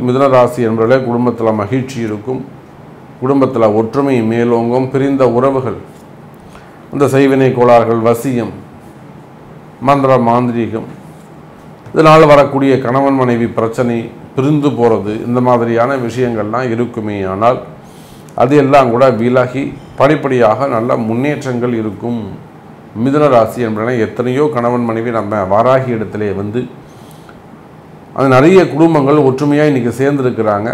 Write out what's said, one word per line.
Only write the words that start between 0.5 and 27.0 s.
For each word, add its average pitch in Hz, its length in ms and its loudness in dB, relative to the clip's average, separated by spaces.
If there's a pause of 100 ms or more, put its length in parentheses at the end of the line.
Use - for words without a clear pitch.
என்பவர்களே, 113 360 2
குடும்பத்துல 117 520 -2
மகிழ்ச்சி 120 460 -4
இருக்கும், 110 400 -6 (800)
குடும்பத்துல 127 540 0
ஒற்றுமை 127 480 -2
மேலோங்கும். 120 680 -2
பிரிந்த 139 400 0
உறவுகள், 123 480 -2 (1120)
இந்த 139 140 2
செய்வினை 135 460 2
கோளாறுகள், 117 560 4
வசியம், 117 440 -2 (1300)
மந்திர 135 360 2
மாந்திரீகம், 117 720 -2 (1040)
இதனால் 156 400 6
வரக்கூடிய 135 460 4
கணவன் 135 420 0
மனைவி 120 280 0 (100)
பிரச்சனை, 117 400 -2 (360)
பிரிந்து 143 340 0
போறது, 110 460 0 (120)
இந்த 120 140 -2
மாதிரியான 123 680 0
விஷயங்கள்லாம் 117 640 -4
இருக்குமே 113 520 -4
ஆனால், 104 380 0 (720)
அது 127 220 2
எல்லாம் 135 340 4
கூட 123 200 2
விலகி 123 540 -2 (320)
படிப்படியாக 127 680 2
நல்ல 120 300 -2
முன்னேற்றங்கள் 123 800 -4
இருக்கும். 110 460 -6 (760)
மிதுன 139 300 0
ராசி 117 340 2
என்பன 110 300 -4
எத்தனையோ 127 520 -2 (100)
கணவன் 120 300 -2
மனைவி 113 260 -4
நம்ம 104 340 -4
வாராகி 123 460 2
இடத்திலே 104 400 -6
வந்து, 101 300 -6 (1500)